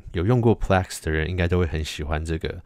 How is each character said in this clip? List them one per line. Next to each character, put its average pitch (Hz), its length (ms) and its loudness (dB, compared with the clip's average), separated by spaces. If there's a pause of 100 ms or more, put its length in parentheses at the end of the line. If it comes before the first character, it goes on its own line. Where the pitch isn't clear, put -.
(140)
有 85 100 -2
用 120 160 4
过 113 180 4
Plex - 460 0
的 80 80 -2
人 78 160 0
应 87 80 -4
该 87 120 2
都 90 100 2
会 90 80 4
很 80 180 -2
喜 - 200 -8
欢 76 200 -4
这 80 140 -4
个， - 280 -6